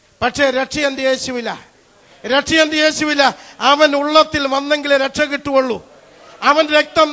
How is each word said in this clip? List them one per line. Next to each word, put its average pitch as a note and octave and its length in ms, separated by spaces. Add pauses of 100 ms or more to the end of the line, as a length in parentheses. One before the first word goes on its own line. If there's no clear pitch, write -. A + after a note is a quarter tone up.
(220)
പക്ഷേ C4 280
രക്ഷ C4 280
എന്റെ C4+ 240
യേശുവില, B3+ 480 (760)
രക്ഷ C#4 280
എന്റെ D#4 240
യേശുവില. D4+ 460 (380)
അവൻ C#4+ 360
ഉള്ളത്തിൽ D4+ 500
വന്നെങ്കിലേ C#4+ 500
രക്ഷ C4+ 240
കിട്ടുകയുള്ളൂ. C4+ 580 (640)
അവൻ D4 260
രക്തം D4+ 440